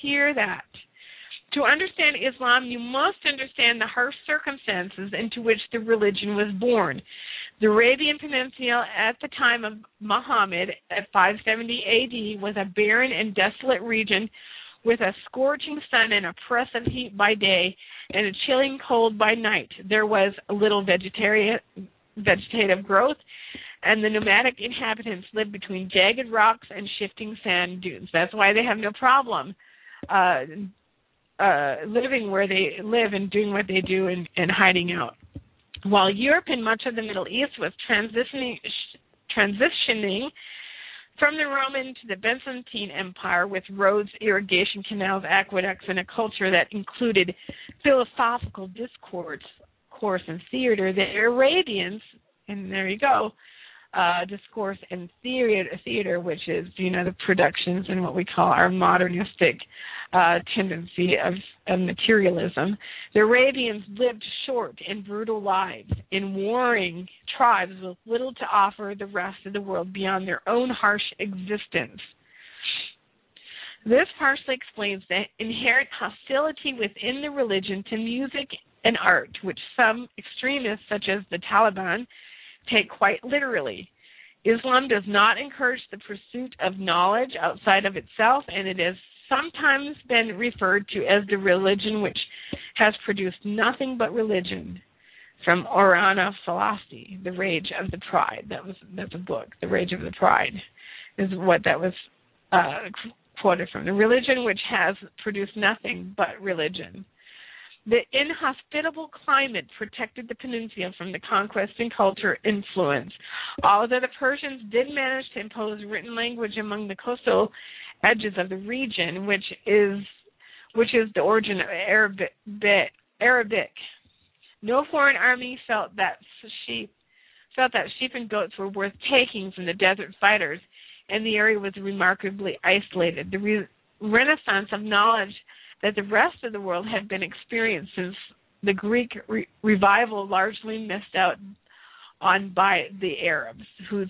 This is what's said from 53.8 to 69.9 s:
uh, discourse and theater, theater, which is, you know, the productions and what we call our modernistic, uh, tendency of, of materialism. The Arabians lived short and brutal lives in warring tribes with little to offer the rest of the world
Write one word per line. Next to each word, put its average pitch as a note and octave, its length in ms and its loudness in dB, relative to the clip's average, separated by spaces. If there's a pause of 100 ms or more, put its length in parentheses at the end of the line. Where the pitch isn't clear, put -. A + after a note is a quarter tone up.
uh, F3 300 2
discourse G3 540 -8 (120)
and F3+ 200 -12 (120)
theater, A3+ 460 2 (160)
theater, G3 340 -2
which E3+ 300 -6
is, E3+ 180 -2 (100)
you F#3 140 0
know, F3+ 140 0
the F3+ 100 -2 (120)
productions F3+ 640 2
and F#3 120 -2
what D3 120 -4
we F3+ 100 -2
call F3+ 220 2
our F3+ 240 6
modernistic, F3+ 880 2 (560)
uh, F3 240 6 (180)
tendency F3+ 640 0
of, F3+ 120 0 (340)
of F#3 120 2
materialism. F3+ 960 2 (380)
The G#3+ 60 6
Arabians A#3+ 600 4 (160)
lived A#3+ 260 0 (220)
short A#3 400 -4
and G3 180 -8
brutal G#3+ 380 -6
lives F#3 480 -2 (200)
in G3 240 -4
warring G3 720 0 (300)
tribes G3 360 4 (100)
with F#3 140 -12 (100)
little A#3+ 280 -4
to - 160 -10
offer G3+ 480 2
the G3+ 80 -10
rest G3 400 -6
of G3 60 -12
the G3+ 80 -4
world F#3 320 -6